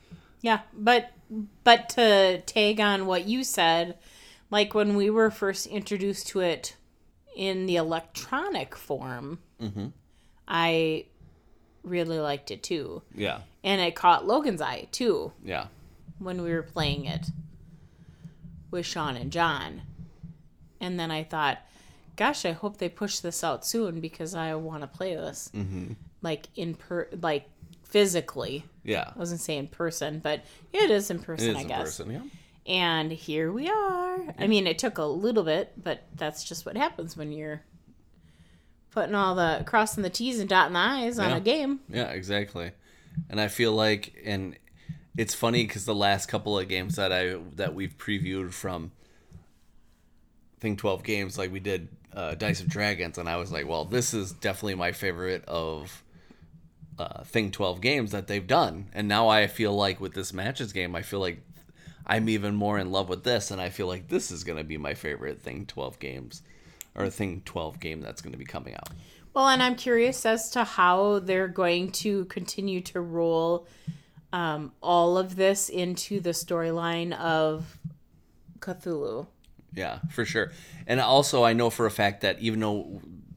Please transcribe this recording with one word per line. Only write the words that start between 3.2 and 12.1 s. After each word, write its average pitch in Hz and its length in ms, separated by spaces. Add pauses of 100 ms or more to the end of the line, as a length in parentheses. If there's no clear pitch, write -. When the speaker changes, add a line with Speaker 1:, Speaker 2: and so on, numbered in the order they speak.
Speaker 1:
you 247 180
said, 170 520 (540)
like, 208 240
when 208 220
we 202 140
were 220 220
first 196 340
introduced 202 640
to 196 120
it 175 360 (580)
in 190 320
the 180 100
electronic 165 1000
form, 131 640 (200)
Speaker 2:
Mm-hmm. 104 280 (580)
Speaker 1:
I 165 600 (760)
really 165 380